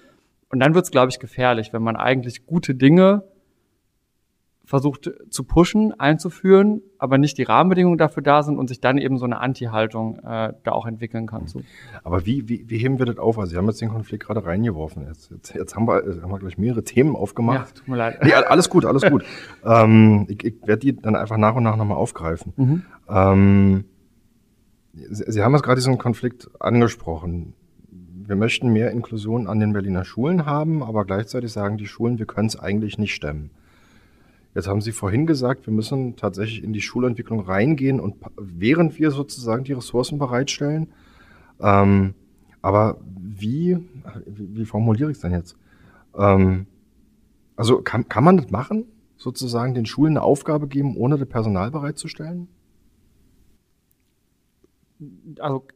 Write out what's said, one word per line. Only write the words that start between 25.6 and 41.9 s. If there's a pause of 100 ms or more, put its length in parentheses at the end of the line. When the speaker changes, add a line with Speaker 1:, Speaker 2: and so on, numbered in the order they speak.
Speaker 2:
gerade
diesen
Konflikt (140)
angesprochen. (360)
Wir
möchten
mehr
Inklusion
an
den
Berliner
Schulen
haben,
aber
gleichzeitig
sagen
die
Schulen,
wir
können's
eigentlich
nicht
stemmen. (1080)
Jetzt
haben
Sie
vorhin
gesagt,
wir
müssen
tatsächlich
in
die
Schulentwicklung
reingehen
und
pa-,
während
wir
sozusagen
die
Ressourcen
bereitstellen. (680)
Ähm, (460)